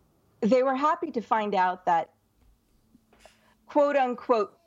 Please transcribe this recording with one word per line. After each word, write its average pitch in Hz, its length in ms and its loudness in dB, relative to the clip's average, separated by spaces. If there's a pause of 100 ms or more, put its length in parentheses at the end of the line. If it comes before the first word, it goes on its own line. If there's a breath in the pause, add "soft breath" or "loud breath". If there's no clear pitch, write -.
(420)
they 247 200 4
were 262 140 0
happy 311 360 -2
to 240 100 -6
find 208 340 -2
out 185 300 -2
that 165 240 0 (1600 soft breath)
quote 285 280 2
unquote, 247 580 -2 (140)